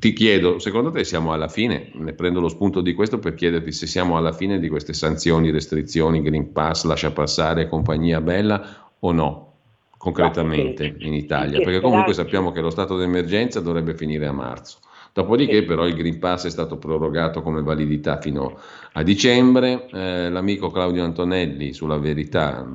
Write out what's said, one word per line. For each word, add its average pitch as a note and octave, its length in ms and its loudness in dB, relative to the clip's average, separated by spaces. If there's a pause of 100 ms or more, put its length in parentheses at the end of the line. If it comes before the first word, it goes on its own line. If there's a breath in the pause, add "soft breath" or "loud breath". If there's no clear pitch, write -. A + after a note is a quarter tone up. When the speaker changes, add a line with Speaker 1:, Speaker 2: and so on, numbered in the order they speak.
Speaker 1:
ti A2 120 4
chiedo, F#2+ 460 4
secondo A2+ 320 0
te D#3 140 -2
siamo D#2+ 280 -2
alla D#2 160 -2
fine? G#2+ 460 -2
Ne D#2 200 -8
prendo F2+ 260 0
lo E2+ 80 2
spunto F#2 320 0
di F2 140 0
questo A2 260 0
per E2 140 -4
chiederti E2 360 0
se - 160 -8
siamo F2+ 300 0
alla E2 160 2
fine F#2+ 260 -2
di E2 100 -2
queste D2+ 240 -4
sanzioni, D#2+ 600 2
restrizioni, D#2 680 0
Green D2+ 300 0
Pass, D#2 320 0
lascia D#2+ 300 0
passare, D#2 560 0
compagnia D#2+ 520 0
bella, G2+ 800 -2
o F2 140 0
no? D2 340 0 (560)
Concretamente D#2+ 840 0
Speaker 2:
No, D2+ 60 -2
perché - 160 -12
Speaker 1:
in D2+ 80 -4
Italia, D2 440 -2
Speaker 2:
perché - 60 4
Speaker 1:
perché F2+ 160 0
comunque G#2+ 320 4
Speaker 2:
speranza E2+ 120 0
Speaker 1:
sappiamo F#2 260 0
che E2 100 -6
lo D#2+ 100 0
stato F#2 260 -2
d'emergenza F2+ 640 0
dovrebbe E2 340 -2
finire D2+ 320 -4
a C#2+ 60 -4
marzo. B1 460 -10 (340 loud breath)
Dopodiché G#2+ 480 4
Speaker 2:
Sì. F2 40 2
Speaker 1:
però E2 220 2
il F2 80 2
Green E2 240 -2
Pass F2+ 280 -2
è E2+ 40 -4
stato E2 260 -6
prorogato D#2 640 -2
come D#2 220 -2
validità D2+ 560 -2
fino C#2 400 -4 (360 loud breath)
a D#2 100 -2
dicembre. B2+ 880 4
Eh, F2+ 360 -2
l'amico F#2 440 -2
Claudio F2 320 0
Antonelli E2 680 -2
sulla D2+ 260 -2
Verità D2 760 -2